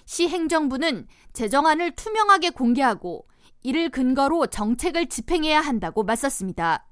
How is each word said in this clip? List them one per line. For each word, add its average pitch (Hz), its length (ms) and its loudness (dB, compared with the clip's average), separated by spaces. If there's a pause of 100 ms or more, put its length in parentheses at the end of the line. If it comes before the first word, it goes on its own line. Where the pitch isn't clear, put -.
시 330 240 -2
행정부는 302 760 -2 (260)
재정안을 302 600 0
투명하게 403 580 2
공개하고 240 760 0 (340)
이를 311 280 -2
근거로 277 560 2
정책을 254 600 -2
집행해야 311 540 0
한다고 220 420 -2
맞섰습니다. 190 880 -2